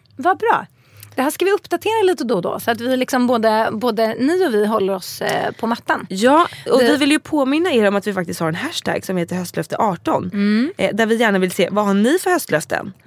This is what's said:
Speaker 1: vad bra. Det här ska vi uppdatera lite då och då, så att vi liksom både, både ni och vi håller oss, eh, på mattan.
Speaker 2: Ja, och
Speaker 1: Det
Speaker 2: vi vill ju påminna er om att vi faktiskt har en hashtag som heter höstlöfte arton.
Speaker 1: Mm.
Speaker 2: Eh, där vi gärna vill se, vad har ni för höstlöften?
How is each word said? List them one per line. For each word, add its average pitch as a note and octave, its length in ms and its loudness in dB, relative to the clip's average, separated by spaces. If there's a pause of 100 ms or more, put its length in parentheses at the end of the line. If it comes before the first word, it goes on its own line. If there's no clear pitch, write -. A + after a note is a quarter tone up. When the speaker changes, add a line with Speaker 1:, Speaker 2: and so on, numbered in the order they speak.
(160)
Speaker 1:
vad D#4+ 220 0
bra. - 280 -2 (500)
Det C4+ 60 0
här C#4+ 100 0
ska - 140 -2
vi G4 60 2
uppdatera G#4 520 0
lite F4+ 200 2
då A3 120 -2
och F3+ 60 0
då, - 180 -4
så - 120 -2
att A3+ 100 -4
vi B3+ 160 0
liksom B3+ 300 0
både, A3 460 2
både A3 460 0
ni E4+ 280 2
och B3+ 60 0
vi G#3 120 4
håller G3+ 280 0
oss, - 280 -8
eh, D#3+ 300 -2
på - 160 -6
mattan. A#3 420 -2
Speaker 2:
Ja, B3+ 380 4 (240)
och C4+ 80 6
Speaker 1:
Det B3 120 4
Speaker 2:
vi D4 60 4
vill C#4 140 2
ju D4+ 80 2
påminna D4+ 520 0
er A3+ 160 4
om G3 80 2
att G3+ 120 -4
vi G#3 60 -2
faktiskt F3+ 260 -6
har E3 80 0
en D#3+ 80 -2
hashtag G#3 500 -4
som F#3 120 -4
heter E3+ 180 -4
höstlöfte F3 420 -6
arton. F#3 560 -2
Speaker 1:
Mm. G#3+ 440 0
Speaker 2:
Eh, - 180 -2
där A3 100 2
vi A3 100 2
gärna G#3+ 240 2
vill F#3 120 0
se, F3+ 200 0
vad G#3 140 0
har G3 80 2
ni A3+ 260 4
för - 100 -2
höstlöften? G3+ 640 -2 (140)